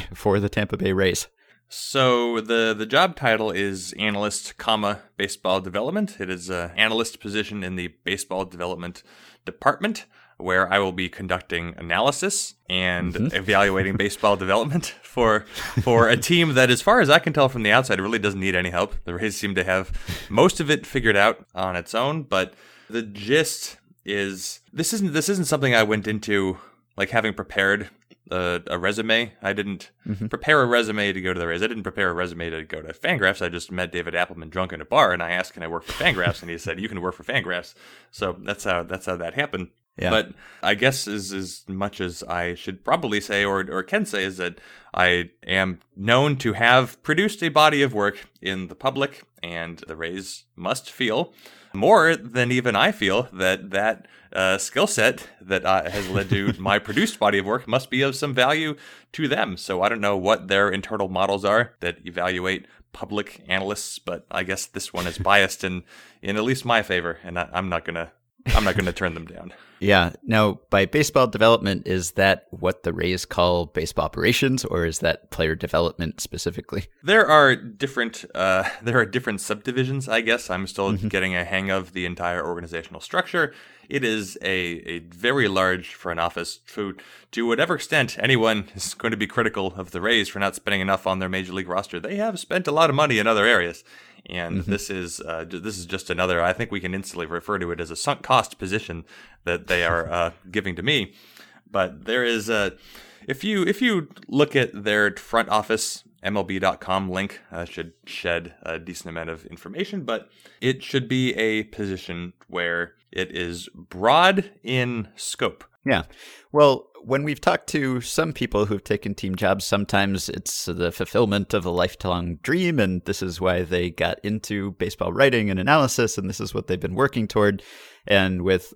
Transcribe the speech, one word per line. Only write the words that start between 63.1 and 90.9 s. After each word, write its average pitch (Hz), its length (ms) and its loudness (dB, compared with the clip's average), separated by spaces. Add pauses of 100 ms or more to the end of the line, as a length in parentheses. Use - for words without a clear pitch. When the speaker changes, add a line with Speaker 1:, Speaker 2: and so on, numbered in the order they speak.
Speaker 2:
analysts, 95 500 -4
but 87 320 -10
I 87 120 -4
guess 95 240 -4
this - 260 -10
one 90 140 -4
is 82 120 -6
<laughs> 95 140 2
biased 98 320 4
in, 90 200 -4 (360)
in 101 160 -4
at 107 80 0
least 127 220 -2
my 117 160 4
favor, 85 420 -2
and 87 140 -6
I, 87 160 -4
I'm 92 160 -2
not 85 160 -2
gonna, 82 260 -8 (360)
I'm 107 160 4
not 92 120 4
gonna 90 160 0
turn 85 220 -2
them 82 100 -10
down. 85 340 -16
<laughs> - 60 -20 (140)
Speaker 1:
Yeah. 92 340 6 (100)
Now, 107 380 2 (100)
by 98 160 4
baseball 143 400 2
development, 107 600 4
is 92 260 -2
that 98 360 2
what - 340 -4
the 85 120 -2
Rays 87 320 -2
call 87 400 2
baseball 80 400 -4
operations, 123 580 0
or 85 220 -2
is 80 140 -4
that - 300 -2
player 80 240 0
development 85 680 -2
specifically? - 640 -8 (160)
Speaker 2:
There 202 240 6
are 143 280 8
different, 117 720 -6 (100)
uh, 95 400 2
<laughs> - 80 -18
there 120 160 2
are 113 60 6
different 104 380 -4
subdivisions, 131 680 -4
I 117 140 2
guess. 113 260 0
I'm 92 180 -4
still 98 260 -2
Speaker 1:
Mm-hmm. 101 160 -2
Speaker 2:
getting 92 280 0
a 87 80 -2
hang 95 260 -4
of 95 220 -2
the 90 140 -4
entire 87 360 -4
organizational 85 600 -8
structure. 170 500 -4 (380)
It 139 120 -2
is 110 380 -4
a, 92 80 -4
a 87 520 -4
very 107 460 0
large 92 460 0
front 85 280 -6
office 85 400 -4 (140)
who, 98 200 -6 (380)
to 117 140 -2
whatever 147 280 2
extent 143 440 -2
anyone 110 560 2
is - 200 -8
going 117 160 -4
to 110 80 -2
be 104 80 0
critical 101 500 -2
of 90 140 -10
the 90 100 -6
Rays 107 300 2
for 101 80 -10
not 98 180 0
spending 98 240 -2
enough 95 260 0